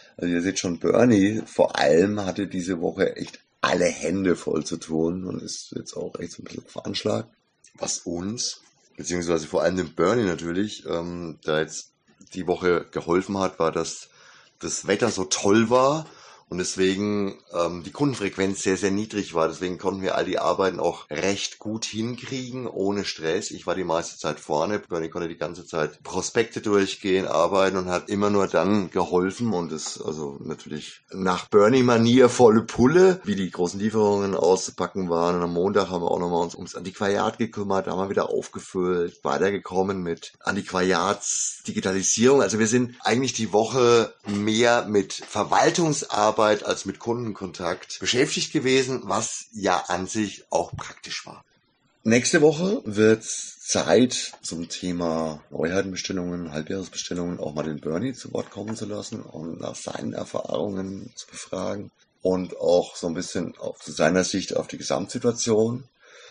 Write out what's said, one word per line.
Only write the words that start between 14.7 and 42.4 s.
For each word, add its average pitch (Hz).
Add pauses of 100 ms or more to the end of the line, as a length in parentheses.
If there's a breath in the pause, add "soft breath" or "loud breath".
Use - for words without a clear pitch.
Wetter 104
so 92
toll 110
war 139 (480 loud breath)
und 87
deswegen, 98 (120)
ähm, 85
die 90
Kundenfrequenz 98
sehr, 95
sehr 98
niedrig 101
war. 80
Deswegen 85
konnten 95
wir 87
all 85
die 90
Arbeiten 87
auch 85
recht 95
gut 110
hinkriegen, 123
ohne 98
Stress. 80
Ich -
war 90
die 90
meiste 82
Zeit 78
vorne. 82
Bernie 82
konnte 87
die 82
ganze 82
Zeit 78
Prospekte 110
durchgehen, 98
arbeiten 95
und 90
hat 90
immer 101
nur 101
dann 92
geholfen. 92
Und 87
das, -
also 76
natürlich 76 (100)
nach 92
Bernie-Manier 120
volle 113
Pulle, 175
wie 202
die 92
großen 90
Lieferungen 101
auszupacken 92
waren. 85
Und 87
am 87
Montag 92
haben 87
wir -
auch 87
nochmal 87
uns 85
ums -
Antiquariat 98
gekümmert. 98
Da -
haben 87
wir 98
wieder 98
aufgefüllt, 90
weitergekommen 95
mit 85
Antiquariatsdigitalisierung. 98